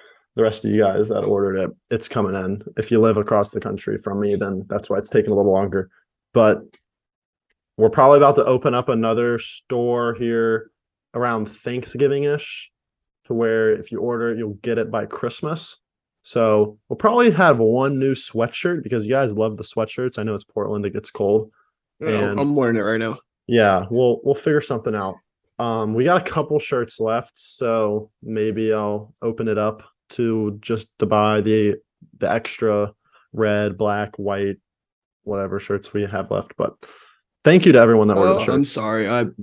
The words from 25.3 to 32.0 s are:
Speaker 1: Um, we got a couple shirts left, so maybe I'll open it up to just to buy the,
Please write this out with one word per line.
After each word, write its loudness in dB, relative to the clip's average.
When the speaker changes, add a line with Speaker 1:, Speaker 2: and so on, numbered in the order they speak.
Speaker 1:
Um, -2
we 0
got 2
a -8
couple -2
shirts -4
left, -4
so -4
maybe -2
I'll -4
open -4
it 0
up -2
to -2
just -6
to 0
buy 2
the, 2